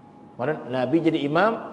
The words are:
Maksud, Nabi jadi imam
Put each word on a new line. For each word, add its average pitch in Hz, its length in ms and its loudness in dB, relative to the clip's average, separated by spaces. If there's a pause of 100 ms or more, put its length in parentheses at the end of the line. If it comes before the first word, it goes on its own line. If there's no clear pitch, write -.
(360)
Maksud, 147 220 -2 (100)
Nabi 127 320 0
jadi 156 240 2
imam 185 500 0